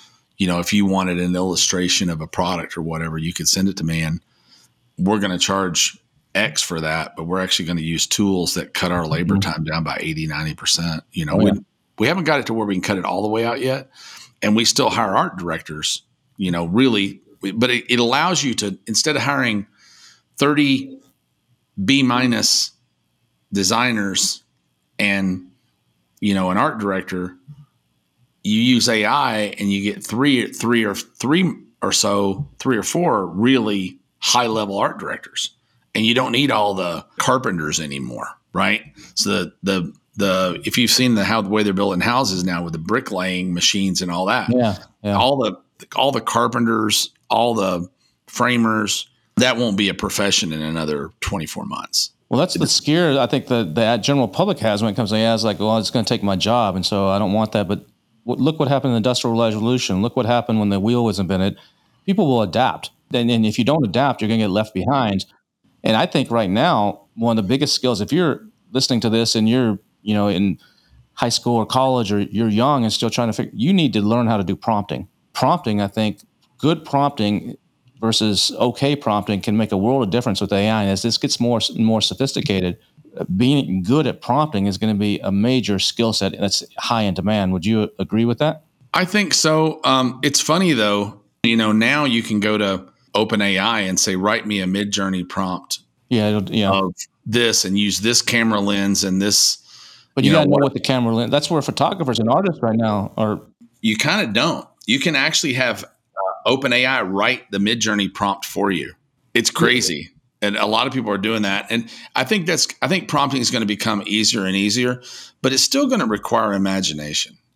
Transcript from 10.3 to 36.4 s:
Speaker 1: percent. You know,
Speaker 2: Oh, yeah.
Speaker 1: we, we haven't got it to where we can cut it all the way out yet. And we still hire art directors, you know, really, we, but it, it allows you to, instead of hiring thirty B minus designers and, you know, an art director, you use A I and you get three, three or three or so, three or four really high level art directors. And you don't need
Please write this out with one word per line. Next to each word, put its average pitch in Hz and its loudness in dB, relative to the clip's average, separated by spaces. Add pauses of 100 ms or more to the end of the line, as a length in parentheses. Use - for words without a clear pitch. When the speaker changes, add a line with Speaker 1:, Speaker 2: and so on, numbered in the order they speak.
Speaker 1:
percent. 82 -4
You 80 -4
know, 82 -6
Speaker 2:
Oh, 104 4
yeah. 101 4
Speaker 1:
we, - -4 (400)
we 110 2
haven't 170 0
got 147 2
it 120 -4
to 117 -4
where 110 -2
we 98 0
can 90 -2
cut 98 -2
it 87 -4
all 92 -2
the 107 -2
way 110 -2
out 117 -4
yet. 131 -4 (540)
And 107 4
we 113 4
still 113 2
hire 101 0
art 131 0
directors, 80 -6 (340)
you 92 0
know, 85 -2
really, 101 0 (200)
we, 98 -4
but 120 2
it, 120 -2
it 120 4
allows 143 2
you 123 -2
to, 101 -4
instead 139 -2
of 120 -4
hiring 123 -2 (720)
thirty 143 2 (840)
B 135 4
minus 123 0 (840)
designers 104 0 (560)
and, 98 -2 (720)
you 101 2
know, 92 0
an 95 2
art 120 2
director, 95 -4 (1080)
you 107 2
use 120 4
A 110 2
I 113 0
and 101 0
you 98 0
get 101 -4
three, 123 0
three 117 0
or 98 -4
three 165 0 (300)
or 95 0
so, 101 0 (120)
three 131 0
or 98 -2
four 135 0
really 101 0 (200)
high 120 2
level 107 -2
art 120 -2
directors. - -8 (420)
And 110 0
you 117 6
don't 131 0
need 131 2